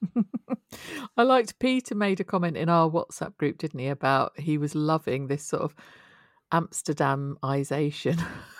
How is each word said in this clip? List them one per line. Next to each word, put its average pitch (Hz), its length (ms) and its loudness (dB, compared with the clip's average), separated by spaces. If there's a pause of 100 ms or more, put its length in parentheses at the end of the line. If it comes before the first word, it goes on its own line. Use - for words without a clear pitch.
(560)
<laughs> - 600 -12
I 233 40 4
liked 254 360 4
Peter 254 360 0
made 202 260 0
a 185 40 0
comment 175 320 -2
in 156 140 0
our 165 200 6
WhatsApp - 460 -4
group, - 220 0
didn't 151 220 -6
he, 131 80 -2
about 135 520 2
he 151 180 0
was 147 160 -2
loving 151 540 0
this 143 160 -4
sort - 180 -2
of 156 120 -4 (800)
Amsterdamization 139 1700 -2
<laughs> 165 40 -4 (380)